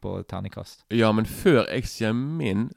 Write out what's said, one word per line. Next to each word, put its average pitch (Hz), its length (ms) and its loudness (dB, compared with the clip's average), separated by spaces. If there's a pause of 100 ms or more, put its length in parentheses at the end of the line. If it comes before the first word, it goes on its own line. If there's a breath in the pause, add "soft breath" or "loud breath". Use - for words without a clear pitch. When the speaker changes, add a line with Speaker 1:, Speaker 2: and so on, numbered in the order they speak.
Speaker 1:
på 95 260 -8
terningkast. - 640 -12
Speaker 2:
Ja, 110 200 4
men 110 140 2
før 135 460 4
jeg 123 160 -4
sier 110 260 -4
min, 123 640 -2